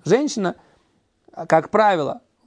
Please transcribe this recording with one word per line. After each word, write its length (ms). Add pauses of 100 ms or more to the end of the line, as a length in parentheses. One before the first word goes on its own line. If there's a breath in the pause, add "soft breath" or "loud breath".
Женщина, 500 (920 soft breath)
как 220
правило, 520 (260)